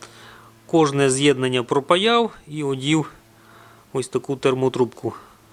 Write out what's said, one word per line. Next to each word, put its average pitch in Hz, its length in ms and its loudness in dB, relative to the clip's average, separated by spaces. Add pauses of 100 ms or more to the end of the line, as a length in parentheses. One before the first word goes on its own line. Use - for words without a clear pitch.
(640)
Кожне 139 440 2
з'єднання 131 540 0
пропаяв 190 680 0 (160)
і 151 160 -8
одів 139 480 -2 (800)
ось 131 140 -4
таку 131 280 -6
термотрубку. 127 800 -2 (380)